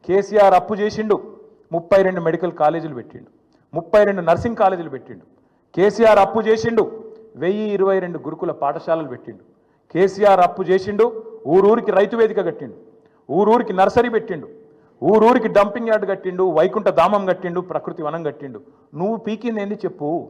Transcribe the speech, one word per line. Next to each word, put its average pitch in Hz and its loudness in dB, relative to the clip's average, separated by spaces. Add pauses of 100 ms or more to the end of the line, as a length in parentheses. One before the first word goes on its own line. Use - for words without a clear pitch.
కేసీఆర్ 196 4
అప్పు 180 -6
చేసిండు, 208 -2 (580)
ముప్పై 170 2
రెండు 185 -2
మెడికల్ 165 -4
కాలేజీలు 156 -2
పెట్టిండు, - -20 (460)
ముప్పై 185 2
రెండు 190 -4
నర్సింగ్ 226 0
కాలేజీలు 180 0
పెట్టిండు. - -18 (520)
కేసీఆర్ 208 4
అప్పు 208 -2
చేసిండు, 220 0 (640)
వెయ్యి 208 -2
ఇరవై 196 2
రెండు 175 -8
గురుకుల 160 -6 (120)
పాఠశాలలు 151 -4
పెట్టిండు. 113 -18 (520)
కేసీఆర్ 190 4
అప్పు 180 -6 (100)
చేసిండు, 202 2 (480)
ఊరూరికి 202 4 (100)
రైతు 214 0
వేదిక 214 2
కట్టిండు, 135 -12 (520)
ఊరూరికి 208 2
నర్సరీ 240 2
పెట్టిండు, 170 -6 (540)
ఊరూరికి 220 4
డంపింగ్ 208 2
యార్డు 208 0
కట్టిండు, 185 -2 (120)
వైకుంఠ 190 2 (100)
ధామం 196 2
కట్టిండు, 180 -4 (100)
ప్రకృతి - -8
వనం 165 -8
కట్టిండు. 135 -12 (400)
నువ్వు 208 -4
పీకింది 220 -6
ఏంది 202 -6
చెప్పు? 147 -8 (220)